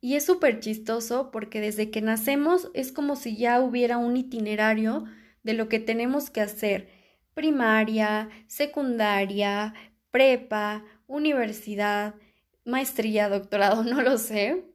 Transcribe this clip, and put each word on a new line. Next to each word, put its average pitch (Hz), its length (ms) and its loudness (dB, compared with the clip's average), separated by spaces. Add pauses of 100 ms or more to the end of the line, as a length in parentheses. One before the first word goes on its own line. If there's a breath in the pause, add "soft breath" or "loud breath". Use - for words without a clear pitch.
Y 247 140 -2
es 294 100 0
súper 302 360 2
chistoso 226 720 -4
porque 214 280 -8
desde 214 300 -2
que 214 120 -4
nacemos 277 720 2
es 262 180 -4
como 285 240 -2
si 226 200 -8
ya 240 240 4
hubiera 240 380 2
un 240 180 0
itinerario 220 880 0 (380 loud breath)
de 220 120 -2
lo 220 140 -2
que 220 120 0
tenemos 240 500 -2
que 226 100 -4
hacer. 202 480 -2 (460 soft breath)
Primaria, 220 920 2 (180 loud breath)
secundaria, 208 1300 0 (360 loud breath)
prepa, 214 760 2 (220 loud breath)
universidad, 214 1080 -2 (500 soft breath)
maestría, 220 640 0
doctorado, 202 560 2
<laughs> - 0 -
no 254 180 0
lo 254 160 4
sé. 220 460 -2 (100)